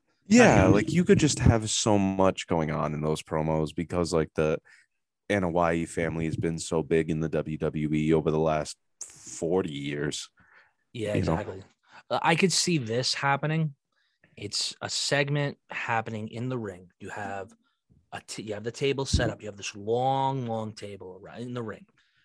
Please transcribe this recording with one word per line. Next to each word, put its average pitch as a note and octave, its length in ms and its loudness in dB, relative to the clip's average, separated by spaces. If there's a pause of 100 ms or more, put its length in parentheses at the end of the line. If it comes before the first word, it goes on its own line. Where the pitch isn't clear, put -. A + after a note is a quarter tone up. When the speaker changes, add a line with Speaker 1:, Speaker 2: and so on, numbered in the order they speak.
(260)
Speaker 1:
Yeah, G3 380 8
Speaker 2:
Not F#2+ 100 8
Speaker 1:
like, - 180 2
you F3 120 4
could G3+ 140 6
just D3 220 2
have A2 300 6
so G#2 280 4
much F#2+ 480 2
going D#2+ 240 0
on D2+ 240 -2
in D2 60 -4
those D2+ 220 -2
promos D#2 520 -2
because, E2+ 380 -2
like, D#2+ 220 2
the D#2 240 0 (720)
Anoa'i E2+ 580 0
family D#2+ 380 -2
has D2+ 100 -4
been E2 220 -2
so D#2+ 240 -2
big D#2+ 280 0
in D#2 100 -2
the D#2+ 100 -2
W D#2 280 -4
W D#2 340 -4
E D#2 200 2
over D#2 180 2
the D#2 80 2
last D#2 380 0 (260)
forty F2 720 -4
years. C#2+ 560 -6 (640)
Speaker 2:
Yeah, G#2 240 -4
Speaker 1:
You G2+ 80 0
know? F2 80 0
Speaker 2:
exactly. G2+ 300 -4 (480)
Uh, B2 120 0
I E3 140 4
could F3+ 160 2
see E3+ 260 2
this A#2 360 -2
happening. D3 600 0 (640)
It's - 440 -6
a F#2 100 -8
segment C#3+ 680 0 (140)
happening A2+ 580 -4
in A#2+ 220 -8
the B2+ 80 -4
ring. F#2 300 -12 (120)
You G2 80 -12
have G2 440 -10 (600)
a - 140 -12
t-, - 160 -12
you G#2 120 -8
have G#2 100 -10
the A#2 60 -6
table C#3 360 -2
set A#2+ 240 2
up. - 120 -10
You G#2 60 -10
have G2+ 80 -12
this G2 180 -12
long, B2+ 720 0
long A2 260 -6
table F#2+ 500 -14
around F2 180 -14
in B2 140 -10
the B2 80 -8
ring. G2+ 240 -12 (380)